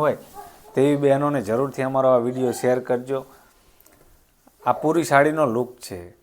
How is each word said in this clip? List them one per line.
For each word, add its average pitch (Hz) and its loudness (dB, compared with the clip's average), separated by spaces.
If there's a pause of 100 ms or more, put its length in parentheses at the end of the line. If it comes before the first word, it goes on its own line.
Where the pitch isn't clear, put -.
હોય 156 0 (580)
તેવી 143 4
બહેનોને 143 2 (100)
જરૂરથી 131 -2
અમારો 131 2
આ 120 2
વીડિયો 127 -2
શેર 127 2 (120)
કરજો. 127 -4 (1500)
આ 123 0
પૂરી 156 0
સાડીનો 151 4 (120)
લુક 123 -2 (160)
છે. 92 -12 (240)